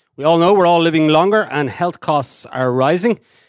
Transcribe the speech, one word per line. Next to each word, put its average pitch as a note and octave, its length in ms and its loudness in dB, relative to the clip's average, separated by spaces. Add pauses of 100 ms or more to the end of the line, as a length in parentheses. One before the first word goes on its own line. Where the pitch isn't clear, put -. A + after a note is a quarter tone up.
(160)
We C3+ 80 -6
all E3 140 2
know E3+ 140 4
we're F#3+ 140 4
all E3+ 160 2
living D#3+ 260 0
longer F#3 420 2
and C#3 200 -4
health F3 300 -6
costs - 460 -6
are B2+ 240 -4
rising. F3 480 0 (300)